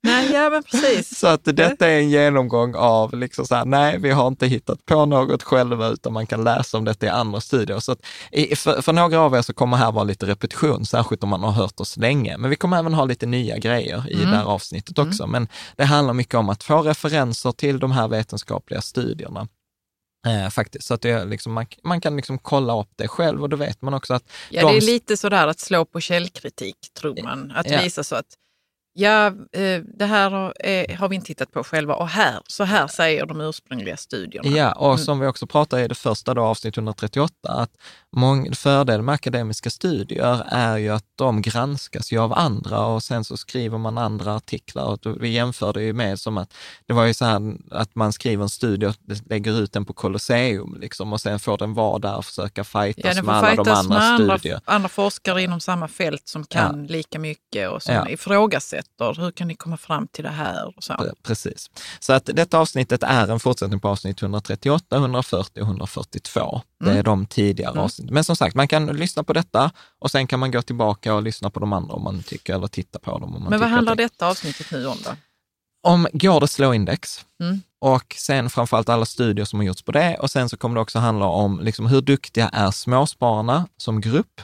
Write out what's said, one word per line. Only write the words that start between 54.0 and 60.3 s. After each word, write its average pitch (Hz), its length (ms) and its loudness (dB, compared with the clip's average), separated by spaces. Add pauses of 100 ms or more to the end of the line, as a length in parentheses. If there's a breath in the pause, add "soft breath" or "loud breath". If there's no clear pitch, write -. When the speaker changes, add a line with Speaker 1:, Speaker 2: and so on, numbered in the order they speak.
Speaker 1:
andra, 208 280 4
Speaker 2:
studier. - 260 -4
Speaker 1:
andra 196 240 0
forskare 190 540 -2
inom 175 180 -2
samma 175 280 -4
fält 151 400 -4
som 156 160 -10
kan 147 420 0
Speaker 2:
Ja. 160 60 -10
Speaker 1:
lika 160 260 -8
mycket 151 520 -6
och - 120 -6
som - 120 0
Speaker 2:
Ja. 98 140 0
Speaker 1:
ifrågasätter, 202 800 0 (320)
hur 175 100 -2
kan 175 180 -6
ni 160 60 -6
komma 165 220 -10
fram 147 320 -6
till - 160 -14
det - 60 -6